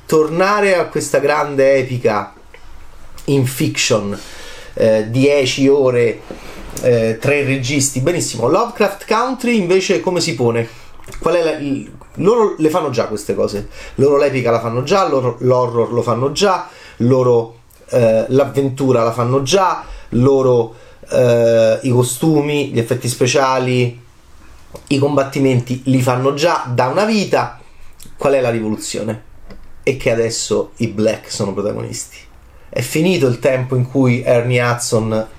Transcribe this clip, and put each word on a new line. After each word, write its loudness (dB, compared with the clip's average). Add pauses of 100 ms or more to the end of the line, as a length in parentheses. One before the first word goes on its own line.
tornare 2
a 2
questa -2
grande 2
epica -2 (920)
in 2
fiction, -2 (560)
eh, 4
dieci 4
ore, 4 (640)
eh, 2
tre 0
registi. -2
Benissimo. -2
Lovecraft 0
Country 0
invece 2
come -2
si -2
pone? 0 (500)
Qual -2
è 2
la, 0
il, -6 (240)
loro 2
le 2
fanno 0
già 0
queste -4
cose, -4 (280)
loro 4
l'epica 2
la 2
fanno -4
già, 2
loro 0
l'horror 2
lo 0
fanno -2
già, 0 (300)
loro, 2 (320)
eh, 4
l'avventura 2
la 0
fanno 0
già, 0 (260)
loro, 2 (360)
eh, 4
i -2
costumi, 0
gli -2
effetti -2
speciali, 0 (880)
i 0
combattimenti 0
li 2
fanno 0
già 0
da 0
una 0
vita. 0 (560)
Qual 0
è 4
la 0
rivoluzione? -4 (600)
È 0
che 0
adesso -2
i -2
black -2
sono -4
protagonisti. -8 (420)
È -4
finito 2
il 0
tempo 0
in 0
cui 2
Ernie 2
Hudson -2 (100)